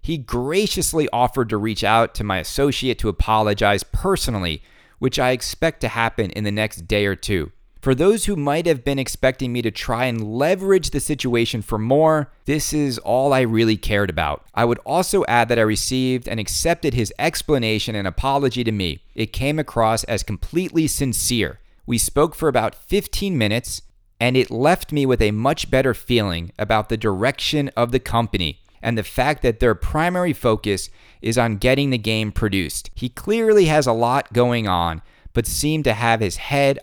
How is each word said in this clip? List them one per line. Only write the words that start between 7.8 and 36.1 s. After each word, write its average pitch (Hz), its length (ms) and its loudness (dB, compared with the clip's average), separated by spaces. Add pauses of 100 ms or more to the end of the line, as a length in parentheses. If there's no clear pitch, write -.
For 131 120 2
those 185 320 2
who 202 100 0
might 147 300 0
have 151 180 0
been 139 160 -2
expecting 131 540 -2
me 123 80 -2
to 113 100 0
try 120 340 -2
and 113 320 -4
leverage 185 520 2
the 147 100 -4
situation 120 600 0
for 110 160 -4
more, 147 560 2 (120)
this 143 280 -2
is 143 260 0
all 135 340 2
I 131 80 4
really 113 360 4
cared 101 320 0
about. 78 440 -4
I 117 120 2
would 120 140 0
also 175 460 0
add 117 240 4
that 117 100 2
I 110 40 4
received 127 640 -2
and 113 120 -6
accepted 160 540 -2
his 120 260 -2
explanation 117 760 -2
and 98 120 -4
apology 131 560 0
to 113 80 -2
me. 92 320 -2 (100)
It 110 180 -4
came 147 280 -2
across 113 460 0
as - 180 -4
completely 160 640 -2
sincere. 117 720 -2 (260)
We 117 120 -2
spoke 147 380 0
for 160 140 0
about 110 260 0
fifteen - 640 -2
minutes, 110 460 -2 (360)
and 123 160 2
it 131 140 2
left 135 420 0
me 143 140 0
with 123 160 4
a 107 100 2
much 120 380 -2
better 131 240 2
feeling 95 640 -2
about 107 320 0
the 113 80 -2
direction 117 800 0
of 120 140 0
the 131 80 2
company 107 600 -2 (220)
and 117 160 -2
the 107 60 -2
fact 139 400 -2
that 117 160 2
their 117 160 4
primary 175 580 0
focus 107 560 0 (320)
is 113 160 -2
on 117 200 2
getting 135 340 2
the 127 60 0
game 110 340 -2
produced. 95 640 -2
He 123 140 -6
clearly 214 560 4
has 151 220 4
a 117 60 4
lot 117 400 0
going 120 340 2
on, 85 340 0 (320)
but 117 140 0
seemed 151 380 -2
to 117 80 2
have 113 260 0